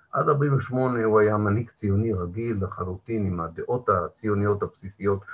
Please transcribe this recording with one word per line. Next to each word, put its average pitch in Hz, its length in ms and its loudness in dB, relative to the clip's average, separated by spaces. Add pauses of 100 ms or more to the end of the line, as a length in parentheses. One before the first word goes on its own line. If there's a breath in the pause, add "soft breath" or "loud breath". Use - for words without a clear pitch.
(120 soft breath)
עד 147 160 0
ארבעים 143 260 2
ושמונה 127 500 0
הוא 110 160 6
היה 107 160 4
מנהיג 107 340 0
ציוני 107 420 0
רגיל 98 520 -4
לחלוטין, 95 600 -4
עם 87 140 -2
הדעות 82 480 -4
הציוניות 101 720 0
הבסיסיות, 98 720 -4